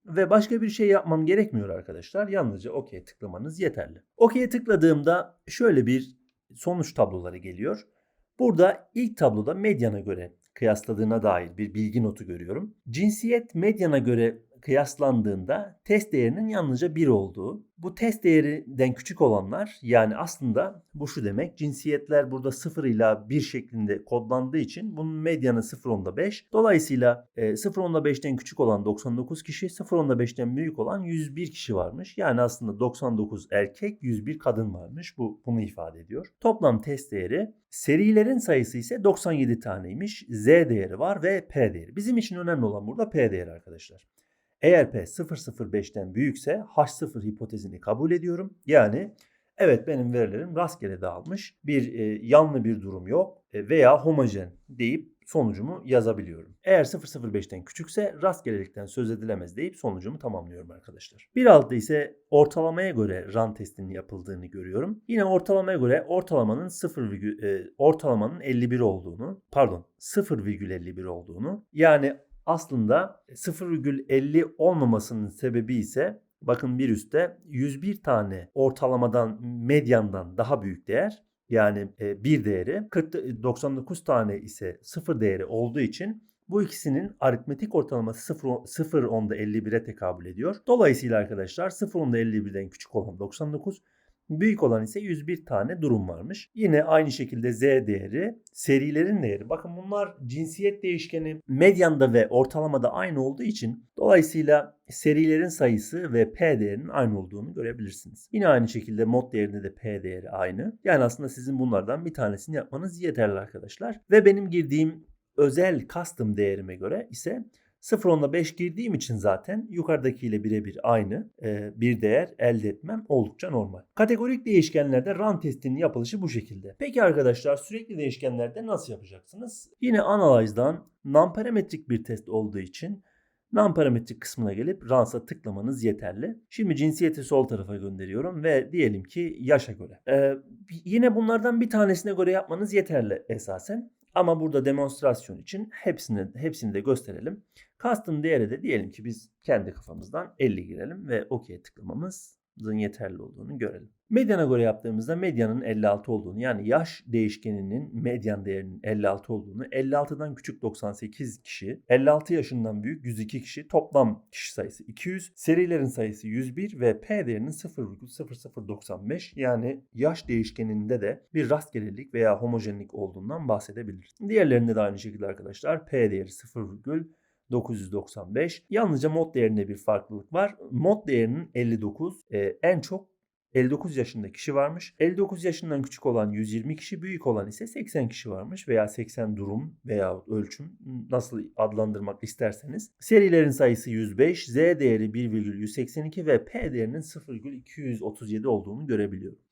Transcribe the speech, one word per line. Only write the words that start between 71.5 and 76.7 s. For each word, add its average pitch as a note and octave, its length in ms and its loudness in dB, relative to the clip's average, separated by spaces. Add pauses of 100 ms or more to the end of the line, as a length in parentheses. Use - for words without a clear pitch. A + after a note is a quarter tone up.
yani D3 420 6 (300)
aslında D#3 800 0 (100)
sıfır F3 360 -8
virgül C#3 400 -2
elli C#3+ 360 4 (120)
olmamasının A#2+ 720 2
sebebi A#2+ 460 -2
ise C#3+ 460 -2 (200)
bakın B2+ 380 0